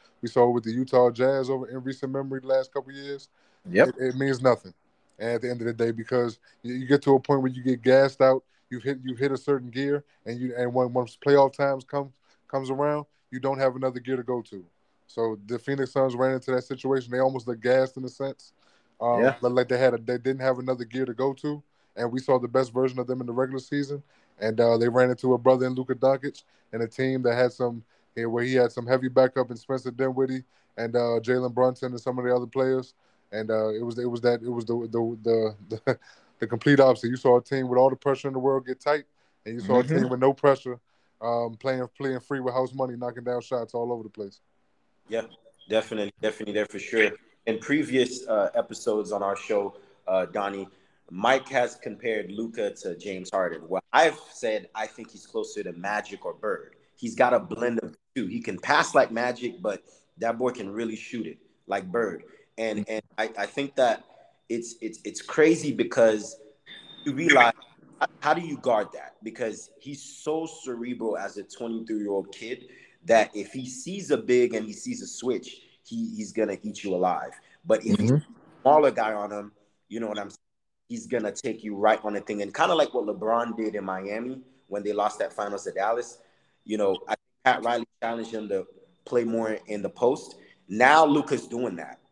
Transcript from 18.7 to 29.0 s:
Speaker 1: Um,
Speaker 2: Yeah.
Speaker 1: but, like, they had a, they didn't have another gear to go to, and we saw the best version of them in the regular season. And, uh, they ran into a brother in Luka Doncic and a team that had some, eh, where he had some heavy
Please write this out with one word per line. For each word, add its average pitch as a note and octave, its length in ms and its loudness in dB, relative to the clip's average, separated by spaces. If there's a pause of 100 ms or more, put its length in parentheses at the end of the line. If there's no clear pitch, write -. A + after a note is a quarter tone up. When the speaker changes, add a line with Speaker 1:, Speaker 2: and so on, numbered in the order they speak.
Speaker 1:
Um, A#2+ 220 4
Speaker 2:
Yeah. C3 200 6
Speaker 1:
but, B2 100 2
like, B2 160 2
they B2+ 80 2
had B2+ 160 6
a, A#2 60 -2
they A#2+ 200 -2
didn't C3 220 -2
have C3 200 0
another B2+ 240 -4
gear B2+ 200 -4
to B2 100 -6
go C3+ 200 0
to, D3 280 -6 (340)
and A#2 140 -2
we B2+ 100 -2
saw C3 180 4
the B2 100 -2
best B2 240 2
version B2+ 260 0
of B2 80 -4
them B2+ 140 -4
in B2 60 -6
the A#2+ 60 -8
regular C3 280 -2
season. C#3+ 420 -6 (380)
And, A2 200 0
uh, A#2 180 6
they A#2 100 4
ran B2+ 220 4
into B2+ 240 2
a A#2+ 40 2
brother B2+ 280 4
in B2+ 80 -2
Luka B2+ 220 -4
Doncic C3+ 480 0 (280)
and A2+ 100 -4
a A2+ 40 -2
team C3 380 -2
that A#2+ 100 4
had B2 180 4
some, A#2+ 300 -4 (340)
eh, A#2 80 -4
where A#2 200 -2
he B2+ 100 0
had A#2+ 160 6
some A#2 160 -8
heavy C3 220 2